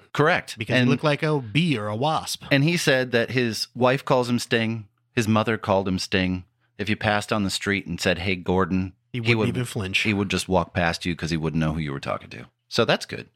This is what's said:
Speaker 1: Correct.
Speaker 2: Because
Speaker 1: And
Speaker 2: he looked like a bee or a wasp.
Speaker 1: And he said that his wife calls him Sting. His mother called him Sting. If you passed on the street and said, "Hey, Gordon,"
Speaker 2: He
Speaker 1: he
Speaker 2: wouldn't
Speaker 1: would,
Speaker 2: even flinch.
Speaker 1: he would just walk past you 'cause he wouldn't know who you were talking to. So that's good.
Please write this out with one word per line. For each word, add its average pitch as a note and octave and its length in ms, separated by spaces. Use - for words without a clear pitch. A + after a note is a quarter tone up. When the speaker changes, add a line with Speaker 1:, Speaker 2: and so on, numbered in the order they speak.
Speaker 1:
Correct. D3+ 440
Speaker 2:
Because A2+ 180
Speaker 1:
And B2+ 100
Speaker 2:
he B2+ 40
looked C#3+ 140
like D3 180
a D#3 200
bee C3 360
or G#2 100
a G#2+ 100
wasp. C#3 520
Speaker 1:
And C#3 140
he E3+ 140
said B2+ 340
that A#2 200
his A#2+ 440
wife B2 300
calls B2+ 240
him A#2+ 100
Sting. A2+ 480
His A2 140
mother A2 300
called G2 280
him F#2 140
Sting. F#2 460
If G2+ 100
you G#2 80
passed G#2 380
on G#2 100
the F#2+ 60
street - 380
and E2+ 120
said, F2 200
"Hey, F#2 160
Gordon," F#2 580
Speaker 2:
He B2+ 60
Speaker 1:
he - 20
Speaker 2:
wouldn't A2 40
Speaker 1:
would, G#2+ 100
Speaker 2:
even A#2+ 160
flinch. F#2+ 380
Speaker 1:
he A2 100
would G2 160
just F#2 180
walk F2+ 280
past E2+ 320
you E2+ 80
'cause D#2 160
he E2+ 60
wouldn't D#2 220
know D#2 140
who D#2+ 60
you D2 120
were C#2 80
talking - 300
to. - 160
So A#2 160
that's D#3+ 220
good. - 280